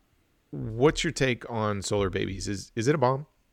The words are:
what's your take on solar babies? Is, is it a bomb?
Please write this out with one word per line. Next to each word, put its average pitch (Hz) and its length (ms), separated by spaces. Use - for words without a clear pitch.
what's 131 540
your 156 80
take 127 380
on 104 320
solar 101 280
babies? 98 380
Is, 98 260
is 113 140
it 156 60
a 165 40
bomb? 135 280